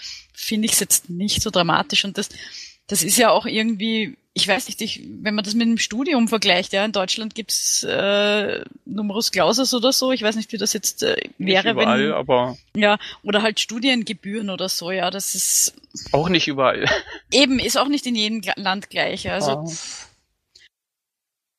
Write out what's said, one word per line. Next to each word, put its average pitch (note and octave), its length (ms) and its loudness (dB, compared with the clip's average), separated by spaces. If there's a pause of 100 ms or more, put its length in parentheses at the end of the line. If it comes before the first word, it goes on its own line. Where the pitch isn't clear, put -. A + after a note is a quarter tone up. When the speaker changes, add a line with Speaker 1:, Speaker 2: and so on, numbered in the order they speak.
(320)
Speaker 1:
finde G#3+ 340 -2
ich's - 120 2
jetzt - 320 0
nicht F3+ 320 -2
so A3 80 -2
dramatisch. F3 540 2
Und G3 140 -8
das, G#3 100 -4 (580)
das - 160 -2
ist F#3+ 160 2
ja A3+ 120 8
auch G3 140 4
irgendwie, A3 720 -2 (160)
ich - 140 0
weiß F#3+ 220 0
nicht, - 120 -12
ich, - 220 -8 (180)
wenn G#3 140 -2
man G#3+ 100 0
das G#3 100 -6
mit A#3 120 4
dem A3+ 120 2
Studium A#3+ 500 2
vergleicht, F#3+ 440 2
ja, G3 120 2
in A3 80 -2
Deutschland G3+ 420 -2
gibt's, - 480 -2
äh, G3+ 840 0 (200)
Numerus G#3 480 -2
Clausus A3 420 2
oder B3 180 2
so, C4 200 0
ich B3+ 100 -2
weiß G#3+ 140 0
nicht, A3 160 -6
wie A3+ 60 -6
das G3+ 140 -2
jetzt, - 300 -4
äh, - 140 0 (220)
Speaker 2:
Nicht F#3+ 260 2
Speaker 1:
wäre, A3+ 80 2
Speaker 2:
überall, C#3 400 2
Speaker 1:
wenn - 0 -
Speaker 2:
aber B2+ 440 0 (200)
Speaker 1:
ja, G#3 220 4 (260)
oder G3+ 180 2
halt A3 160 0
Studiengebühren A3 920 -2
oder F#3 200 -6
so, E3+ 240 -6
ja, F#3 180 0
das G3 240 -6
ist - 400 0 (380)
Speaker 2:
auch D#3 160 4
nicht F3 180 2
überall. C3 400 2 (220)
<laughs> - 240 -12
Speaker 1:
Eben, C4 260 4
ist A#3+ 180 0
auch B3 120 2
nicht C#4+ 180 -2
in B3 80 -2
jedem G#3+ 260 -2
Gla-, F#3 160 -4
Land F#3+ 320 -4
gleich, F3 360 -2
ja, F3+ 100 -4
also D3 240 0
Speaker 2:
Ah. D#3+ 140 -8 (1900)